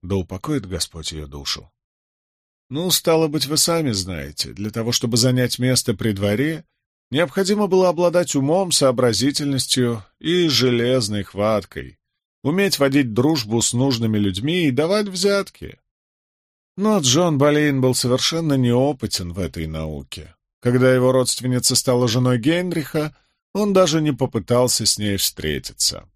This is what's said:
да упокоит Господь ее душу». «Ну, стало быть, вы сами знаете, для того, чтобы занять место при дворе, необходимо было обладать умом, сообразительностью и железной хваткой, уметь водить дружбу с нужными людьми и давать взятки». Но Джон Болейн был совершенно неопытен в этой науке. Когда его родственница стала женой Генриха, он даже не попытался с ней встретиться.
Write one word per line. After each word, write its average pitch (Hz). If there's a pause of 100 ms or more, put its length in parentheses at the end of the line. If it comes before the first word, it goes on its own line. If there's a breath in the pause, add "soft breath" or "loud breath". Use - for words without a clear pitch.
да 90
упокоит 98
Господь 85
ее 76
душу». 69 (1000)
«Ну, 165
стало 160
быть, 147
вы 151
сами 160
знаете, 85
для 104
того, 117
чтобы 120
занять 127
место 123
при 110
дворе, 110 (460)
необходимо 190
было 185
обладать 175
умом, 160
сообразительностью 127 (140)
и 175
железной 120
хваткой, 98 (440)
уметь 185
водить 135
дружбу 117
с -
нужными 117
людьми 113
и 139
давать 180
взятки». 196 (960)
Но 208
Джон 147
Болейн 147
был 127
совершенно 143
неопытен 123
в 92
этой 82
науке. 78 (240)
Когда 127
его 127
родственница 127
стала 123
женой 123
Генриха, 160 (360)
он 202
даже 180
не 151
попытался 123
с -
ней 104
встретиться. -